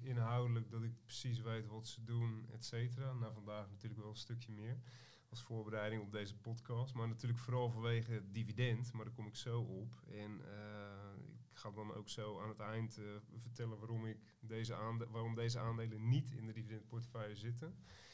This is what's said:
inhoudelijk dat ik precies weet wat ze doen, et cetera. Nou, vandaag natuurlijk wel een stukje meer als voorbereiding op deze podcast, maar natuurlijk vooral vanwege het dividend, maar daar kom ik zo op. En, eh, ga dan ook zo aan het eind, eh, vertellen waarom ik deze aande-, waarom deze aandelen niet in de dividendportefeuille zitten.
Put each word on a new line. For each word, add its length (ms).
inhoudelijk 680
dat 120
ik 100
precies 360
weet 260
wat 220
ze 160
doen, 480
et 120
cetera. 480
Nou, 220
vandaag 360
natuurlijk 300
wel 100
een 60
stukje 360
meer 280
als 140
voorbereiding 600
op 100
deze 240
podcast, 580
maar 140
natuurlijk 320
vooral 300
vanwege 420
het 220
dividend, 580
maar 120
daar 100
kom 120
ik 100
zo 240
op. 500
En, 300
eh, 520
ga 80
dan 240
ook 140
zo 320
aan 80
het 120
eind, 380
eh, 60
vertellen 420
waarom 280
ik 340
deze 340
aande-, 360
waarom 240
deze 240
aandelen 500
niet 220
in 160
de 60
dividendportefeuille 840
zitten. 400